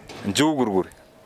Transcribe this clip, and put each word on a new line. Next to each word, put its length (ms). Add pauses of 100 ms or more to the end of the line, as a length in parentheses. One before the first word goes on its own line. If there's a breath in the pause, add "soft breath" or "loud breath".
(260)
Njuu 300
gurgure. 340 (360)